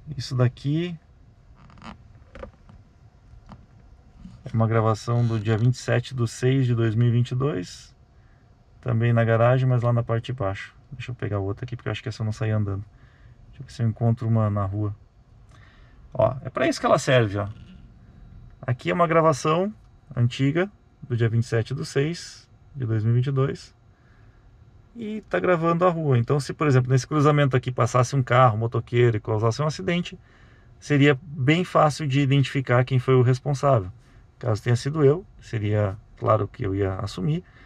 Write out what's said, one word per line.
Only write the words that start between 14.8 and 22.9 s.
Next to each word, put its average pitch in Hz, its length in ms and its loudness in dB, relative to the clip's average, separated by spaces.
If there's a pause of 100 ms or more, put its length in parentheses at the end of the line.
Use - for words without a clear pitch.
Ó, - 300 0
é - 80 -10
pra - 160 -2
isso 320 140 -2
que 247 60 -4
ela 220 120 4
serve, 117 400 2
ó. 101 100 -4 (1160)
Aqui 123 240 -4
é 175 40 0
uma 175 120 2
gravação 160 680 2 (440)
antiga, 139 520 0 (400)
do 120 80 -2
dia 113 120 2
vinte 113 160 0
e - 20 -8
sete 113 260 -2
de 135 120 -8
seis - 640 -4 (260)
de 135 100 -6
dois 110 200 -2